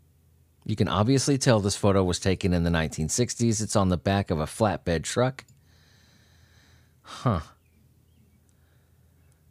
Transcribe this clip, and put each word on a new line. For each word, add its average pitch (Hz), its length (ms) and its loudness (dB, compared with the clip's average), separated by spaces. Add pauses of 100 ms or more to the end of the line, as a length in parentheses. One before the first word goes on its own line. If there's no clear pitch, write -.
(680)
You - 80 -4
can 98 100 2
obviously 131 520 2
tell 120 200 4
this 98 180 0
photo 98 280 4
was 90 160 -2
taken 92 320 0
in 87 100 2
the 85 80 2
nineteen 80 380 -2
sixties. 113 540 -2
It's 101 120 -8
on 98 140 4
the 90 80 2
back 98 340 -2
of 80 80 -2
a 78 60 -2
flatbed 85 580 -2
truck. 127 420 -2 (1600)
Huh. - 400 -4 (2000)